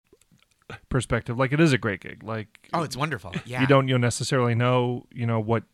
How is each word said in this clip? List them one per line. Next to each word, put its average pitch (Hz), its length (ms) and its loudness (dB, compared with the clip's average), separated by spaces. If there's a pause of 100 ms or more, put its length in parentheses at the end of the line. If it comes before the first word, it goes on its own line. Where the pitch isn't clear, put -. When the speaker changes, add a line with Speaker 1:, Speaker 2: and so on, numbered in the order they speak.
(880)
Speaker 1:
perspective, 120 480 -2
like, 127 140 2
it 147 80 0
is 160 140 6
a 120 40 2
great 101 240 -2
gig. - 220 -16
Like, 107 500 -10
Speaker 2:
Oh, 165 100 -2
it's 120 140 -8
wonderful. 131 360 -6
Speaker 1:
you 95 120 -6
Speaker 2:
Yeah. 127 200 -2
Speaker 1:
don't, 135 220 4
you 131 80 2
don't 123 60 4
necessarily 120 540 0
know, 123 560 0
you 120 140 -6
know, 117 140 0
what, 110 240 0 (100)